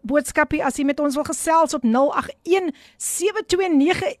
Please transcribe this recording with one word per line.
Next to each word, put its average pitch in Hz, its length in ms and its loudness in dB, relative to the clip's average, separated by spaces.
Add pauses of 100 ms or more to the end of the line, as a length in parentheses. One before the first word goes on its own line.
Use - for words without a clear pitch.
boodskapie 294 640 0
as 269 120 -2
jy 285 80 -2
met 285 160 0
ons 294 140 0
wil 294 100 -2
gesels 320 500 0
op 285 100 -4
nul 254 300 2
agt - 280 -6
een 359 300 0 (260)
sewe 415 480 -4
twee 370 220 0
nege 339 520 2